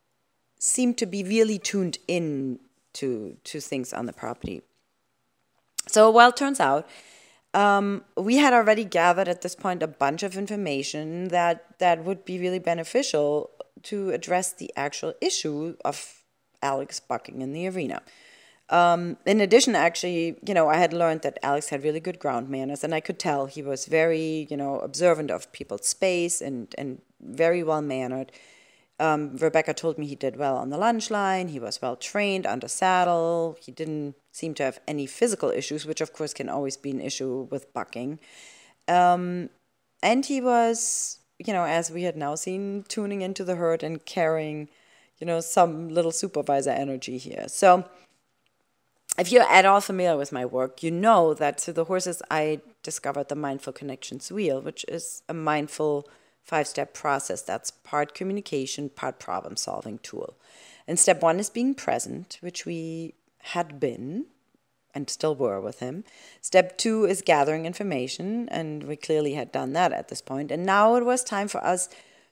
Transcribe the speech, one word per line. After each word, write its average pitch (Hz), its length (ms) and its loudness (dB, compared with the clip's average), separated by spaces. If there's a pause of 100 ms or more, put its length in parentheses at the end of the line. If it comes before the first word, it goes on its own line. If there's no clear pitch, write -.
(580)
seemed 247 400 2
to 226 60 -2
be 196 180 -4
really 214 360 4
tuned 185 480 -2
in 147 520 -2 (340)
to, 110 500 -6
to - 160 -12
things 131 340 -6
on 120 120 -6
the 110 80 -10
property. 113 480 -10 (1300)
So, 220 220 8
well, 240 200 10
it 240 80 0
turns 277 220 0
out, 147 280 2 (680)
um, 202 500 4 (120)
we 226 220 2
had 285 160 8
already 220 300 6
gathered 175 440 4
at 175 140 -2
this - 140 -6
point 180 280 -4
a 175 40 0
bunch 143 360 -2
of 190 120 -6
information 175 920 -4
that, 170 500 0
that 170 240 4
would 185 220 -6
be 180 140 -6
really 180 200 -2
beneficial 165 920 0 (320)
to 202 260 -4
address 180 440 -2
the - 220 -14
actual 147 460 -6
issue 160 540 -4 (100)
of - 380 -6 (400)
Alex 139 360 -4
bucking - 420 -8
in 135 120 -6
the 170 140 -4
arena. 185 340 -6 (680)
Um, 175 460 4 (100)
in 208 140 4
addition, 214 360 6
actually, 170 680 0
you 202 80 -2
know, 160 140 6
I 156 80 6
had 170 160 6
learned 165 300 2
that - 200 -4
Alex 143 280 0
had 139 140 -4
really 151 180 0
good 170 180 -6
ground 127 300 -2
manners, 135 340 -6
and 160 100 -2
I 156 60 0
could 165 180 -6
tell 143 280 0
he 135 160 -10
was 135 240 -6
very, 160 640 2
you 147 80 -6
know, 139 220 -4
observant 156 520 2
of - 220 -6
people's - 340 -10
space 175 540 0
and, 127 360 -8
and 139 240 -8 (200)
very 165 420 0
well-mannered. 135 720 -4 (680)
Um, 151 380 0
Rebecca 156 360 2
told 160 240 -4
me 147 100 -6
he 139 80 -10
did 135 200 -4
well 135 220 -2
on 127 120 -6
the 143 80 -6
lunge 220 320 0
line, 190 380 0
he 143 120 -10
was 113 220 -8
well-trained 190 640 -2
under 117 220 -4
saddle, 170 920 2
he 131 100 -20
didn't 151 440 -6 (180)
seem 160 220 -8
to 147 80 -4
have 131 220 -4
any 143 200 -4
physical 190 440 0
issues, 151 360 -4
which 156 160 -6
of 156 100 -4
course 151 220 -8
can - 160 -8
always 139 260 -4
be 139 160 -8
an 131 80 -4
issue 131 500 -6
with - 240 -10
bucking. 127 460 -8 (680)
Um, 180 640 4 (540)
and 240 220 4
he 269 160 -2
was, 233 760 0 (180)
you 202 160 -6
know, 180 100 0
as 165 260 0
we 175 140 -6
had 160 140 -2
now 147 180 -4
seen, 196 520 -6
tuning 202 340 -4
into 190 240 -6
the 180 100 -2
herd 165 260 0
and 156 220 -6
carrying, 156 640 -2 (520)
you 165 80 -10
know, 165 120 0
some 165 500 2
little 165 220 0
supervisor 139 600 -2
energy 131 460 -4
here. 127 300 -10
So 185 380 6 (1300)
if 180 120 -2
you're 240 120 8
at 185 220 8
all 196 160 6
familiar 180 360 0
with 139 140 -4
my 127 140 -4
work, 127 360 -4
you 165 80 -4
know 170 460 6
that 143 240 0
through 165 160 -8
the 165 100 0
horses 180 460 -4
I 156 300 0 (200)
discovered 143 480 -6
the 147 60 -6
Mindful 139 380 -8
Connections 131 580 -14
Wheel, 170 280 -2
which 143 280 -10
is - 420 -10
a 160 60 -8
mindful 151 720 -2 (360)
five-step 147 500 -4
process 139 480 -2
that's - 300 -8
part - 420 -4
communication, 143 760 -6
part - 300 -8
problem-solving - 800 -8
tool. - 380 -12 (500)
And 175 100 -2
step 180 240 6
one 170 180 4
is 208 100 -4
being 254 240 0
present, 131 640 -6
which - 260 -12
we 165 500 -10 (240)
had 156 400 -6
been 143 480 -4 (680)
and 139 160 -8
still 156 260 -2
were 110 240 -2
with 101 200 -8
him. 147 260 -8 (340)
Step 185 380 4
two 220 260 2
is 190 180 2
gathering 156 440 4
information, 180 840 -4
and 151 340 -6
we 147 120 -8
clearly 151 380 0
had 135 180 -6
done 135 220 -2
that 170 180 2
at - 160 -4
this - 140 -12
point. 139 300 -6
And 170 140 -2
now 208 300 6
it 240 80 2
was 247 200 0
time 202 260 -4
for - 160 -6
us 180 240 0 (420)